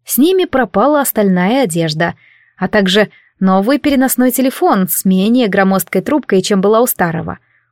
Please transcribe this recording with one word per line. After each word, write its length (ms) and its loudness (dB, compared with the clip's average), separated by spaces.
С 140 -6
ними 260 2
пропала 560 0
остальная 640 0
одежда, 520 -4
а 100 -4
также 420 0
новый 400 2
переносной 520 0
телефон 580 0
с 160 -6
менее 440 2
громоздкой 540 0
трубкой, 400 0
чем 180 0
была 220 2
у 40 0
старого, 520 -6